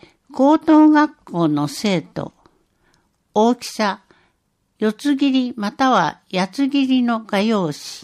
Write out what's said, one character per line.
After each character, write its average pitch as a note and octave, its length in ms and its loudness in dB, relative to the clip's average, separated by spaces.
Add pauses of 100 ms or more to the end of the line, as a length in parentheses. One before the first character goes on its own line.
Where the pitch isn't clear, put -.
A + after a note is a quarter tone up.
(320)
高 D4 280 2
等 D#4 280 6
学 D4+ 360 2
校 E3+ 240 -2
の D3 180 -2
生 F3+ 340 -4
徒。 - 320 -12 (1000)
大 A#3 220 2
き - 100 -16
さ、 G3+ 360 -6 (760)
四 G#3+ 140 -2
つ C#4 240 -2
切 C#4 160 0
り B3 240 -2
ま G#3+ 160 -6
た C4 180 0
は F3+ 300 0 (100)
八 F#3 180 -4
つ C#4 200 -4
切 C#4 180 -2
り B3+ 160 0
の A3+ 220 -4
画 G3+ 160 -4
用 G#3 260 -2
紙。 D3 80 -6 (300)